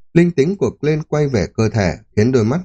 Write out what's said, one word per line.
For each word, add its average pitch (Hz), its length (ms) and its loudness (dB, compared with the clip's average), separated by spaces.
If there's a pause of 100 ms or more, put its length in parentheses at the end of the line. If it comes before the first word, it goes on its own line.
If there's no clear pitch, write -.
(120)
Linh 175 180 4
tính 175 260 0
của 123 140 -4 (100)
Glenn 151 220 -2
quay 151 260 -2
về 107 180 -2 (100)
cơ 110 120 0
thể, 101 280 -2 (200)
khiến 120 160 2
đôi 120 120 2
mắt 135 200 0